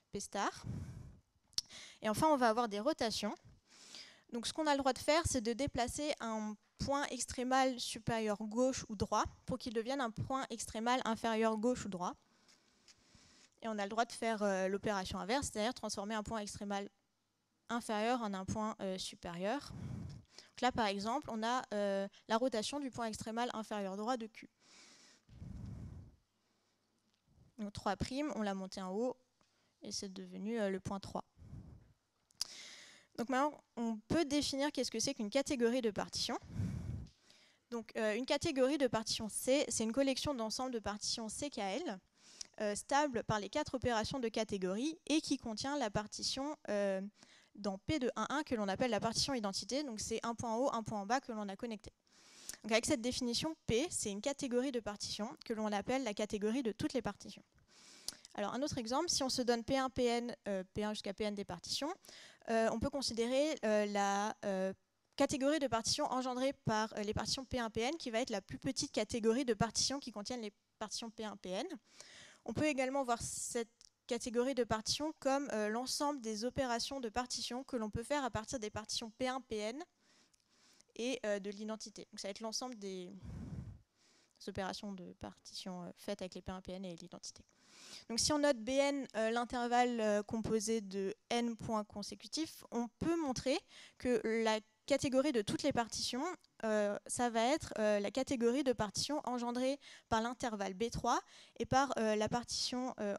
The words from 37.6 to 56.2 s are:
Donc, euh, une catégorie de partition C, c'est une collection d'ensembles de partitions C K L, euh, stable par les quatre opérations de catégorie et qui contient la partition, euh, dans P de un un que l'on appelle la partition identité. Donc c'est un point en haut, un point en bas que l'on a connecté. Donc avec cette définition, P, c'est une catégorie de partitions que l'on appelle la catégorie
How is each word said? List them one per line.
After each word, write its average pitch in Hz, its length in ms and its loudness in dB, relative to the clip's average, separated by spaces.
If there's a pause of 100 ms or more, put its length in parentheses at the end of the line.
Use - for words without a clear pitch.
Donc, 233 280 -8
euh, 214 180 2
une 247 100 -2
catégorie 285 520 4
de 277 100 6
partition 226 400 -2
C, 269 400 4
c'est - 160 0
une 220 80 2
collection 269 420 2
d'ensembles 247 380 -2
de 233 80 -4
partitions 214 480 -2
C 285 220 -4
K - 80 -8
L, 208 420 -2 (640)
euh, 208 140 0
stable 269 500 2
par 214 140 2
les 196 100 -4
quatre 294 260 -2
opérations 240 440 0
de 240 100 0
catégorie 214 760 0
et 302 160 4
qui 277 160 0
contient 262 400 -4
la 240 120 2
partition, 220 640 -2 (140)
euh, 202 320 2 (540)
dans 202 220 -2
P 311 220 0
de 247 160 2
un 220 140 0
un 269 140 0
que 262 120 -2
l'on 208 140 2
appelle 233 220 2
la 208 100 4
partition 226 320 2
identité. 220 500 0
Donc 226 160 -6
c'est 220 240 -2
un 233 100 -2
point 226 200 -2
en 220 40 2
haut, 269 160 4
un 226 100 -2
point 208 180 -2
en 196 40 -4
bas 240 140 2
que 247 140 -6
l'on 214 160 -4
a 190 80 -6
connecté. 226 340 -8 (720)
Donc 214 80 -6
avec 226 140 8
cette 294 160 4
définition, 247 540 0 (120)
P, 247 220 4
c'est - 220 -2
une 202 100 -4
catégorie 269 500 0
de 240 80 0
partitions 208 560 -4 (100)
que 240 80 -4
l'on 214 200 0
appelle 254 300 2
la 214 100 0
catégorie 214 500 0